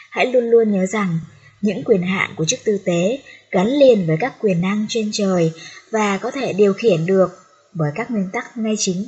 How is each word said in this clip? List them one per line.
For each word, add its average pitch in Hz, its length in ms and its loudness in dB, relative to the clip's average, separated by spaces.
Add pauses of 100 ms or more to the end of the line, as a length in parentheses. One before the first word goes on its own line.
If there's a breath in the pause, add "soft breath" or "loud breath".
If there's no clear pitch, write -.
Hãy - 160 -2
luôn 247 180 2
luôn 233 280 4
nhớ 190 140 0
rằng 190 340 -2 (420 soft breath)
những 208 220 -2
quyền 190 200 2
hạn 185 320 -4
của 160 100 -2
chức 247 180 -4
tư 202 220 0
tế 185 340 0 (320 loud breath)
gắn 196 160 2
liền 254 400 4
với 160 120 2
các 262 200 -4
quyền 185 220 0
năng 208 280 -2
trên 214 240 -4
trời 180 400 0 (380 loud breath)
và 208 260 0
có 220 140 -6
thể 233 220 -4
điều 196 200 4
khiển 190 320 0
được 190 220 4 (460)
bởi 151 220 -2
các 226 160 -8
nguyên 190 220 -2
tắc 247 240 -10
ngay 220 200 -2
chính 196 300 -4